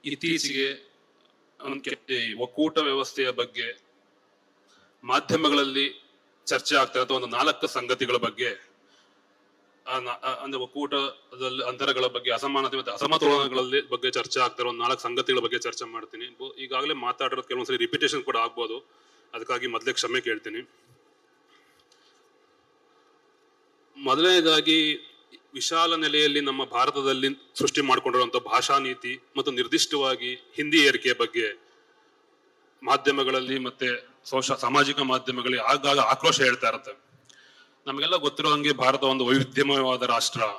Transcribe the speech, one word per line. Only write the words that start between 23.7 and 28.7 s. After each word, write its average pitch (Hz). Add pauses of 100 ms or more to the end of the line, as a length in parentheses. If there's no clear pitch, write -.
ಮೊದಲನೇದಾಗಿ 156 (420)
ವಿಶಾಲ 165
ನೆಲೆಯಲ್ಲಿ 151
ನಮ್ಮ 135
ಭಾರತದಲ್ಲಿ 135 (280)
ಸೃಷ್ಟಿ -
ಮಾಡ್ಕೊಂಡಿರುವಂತ 127
ಭಾಷಾ 120